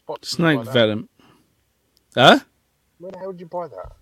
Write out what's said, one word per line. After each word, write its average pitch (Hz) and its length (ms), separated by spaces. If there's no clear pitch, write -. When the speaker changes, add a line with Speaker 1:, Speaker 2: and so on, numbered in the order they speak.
Speaker 1:
fuck 151 140
did - 100
you - 60
Speaker 2:
Snake 160 220
Speaker 1:
buy 117 60
that? 110 80
Speaker 2:
venom. 107 360
Huh? 160 240
Speaker 1:
Where 175 140
the 185 60
hell 190 140
did 175 80
you 180 60
buy 170 220
that? 107 340